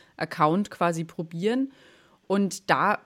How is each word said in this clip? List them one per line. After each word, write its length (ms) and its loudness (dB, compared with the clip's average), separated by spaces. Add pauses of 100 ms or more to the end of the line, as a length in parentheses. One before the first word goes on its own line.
(180)
Account 520 0
quasi 340 -2
probieren. 680 -6 (540)
Und 420 -2
da 380 4